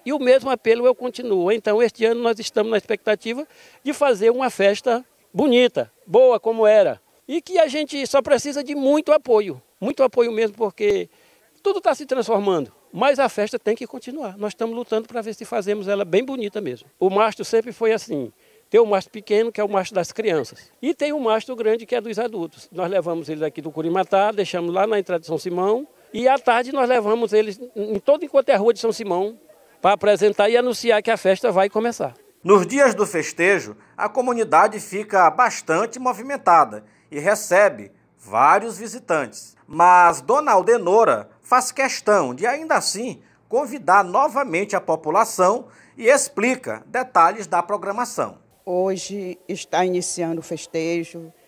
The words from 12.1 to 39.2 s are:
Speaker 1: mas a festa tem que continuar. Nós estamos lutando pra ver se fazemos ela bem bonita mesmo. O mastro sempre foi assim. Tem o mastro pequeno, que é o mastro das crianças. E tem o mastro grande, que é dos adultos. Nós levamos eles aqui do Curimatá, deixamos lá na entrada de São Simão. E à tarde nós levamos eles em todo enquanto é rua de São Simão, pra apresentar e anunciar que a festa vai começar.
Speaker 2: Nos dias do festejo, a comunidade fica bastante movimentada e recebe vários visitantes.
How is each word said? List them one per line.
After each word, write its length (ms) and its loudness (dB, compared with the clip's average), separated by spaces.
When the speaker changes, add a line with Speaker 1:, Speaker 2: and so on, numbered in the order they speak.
Speaker 1:
mas 260 -2
a 120 0
festa 280 -6
tem 200 -4
que 100 -12
continuar. 500 -12
Nós 120 -6
estamos 260 -8
lutando 320 -6
pra 140 -10
ver 120 -10
se 120 -18
fazemos 420 -6
ela 160 -2
bem 180 0
bonita 380 -8
mesmo. 300 -10
O 100 2
mastro 360 0
sempre 260 -2
foi 220 0
assim. 360 -6
Tem 120 4
o 40 6
mastro 240 -2
pequeno, 440 -2
que 80 -6
é 20 0
o 60 -2
mastro 260 -2
das 160 -4
crianças. 580 -4
E 120 -2
tem 200 -4
o 60 -4
mastro 360 -2
grande, 300 -2
que 100 -6
é 60 -2
dos 180 -8
adultos. 500 -8
Nós 220 -6
levamos 380 -4
eles 120 -8
aqui 200 -6
do 100 -10
Curimatá, 600 0
deixamos 400 -4
lá 120 0
na 140 0
entrada 220 -4
de 60 -20
São 100 -4
Simão. 500 -2
E 160 0
à 100 4
tarde 360 0
nós 160 0
levamos 420 0
eles 260 0
em 260 -4
todo 260 2
enquanto 240 0
é 80 4
rua 160 2
de 80 -16
São 100 0
Simão, 480 -4
pra 120 4
apresentar 560 2
e 80 4
anunciar 440 0
que 80 -4
a 60 2
festa 380 0
vai 160 2
começar. 440 -4
Speaker 2:
Nos 240 4
dias 260 4
do 140 -2
festejo, 720 -2
a 140 -4
comunidade 720 2
fica 480 2
bastante 680 -2
movimentada 840 0
e 100 -10
recebe 720 0
vários 600 0
visitantes. 760 -6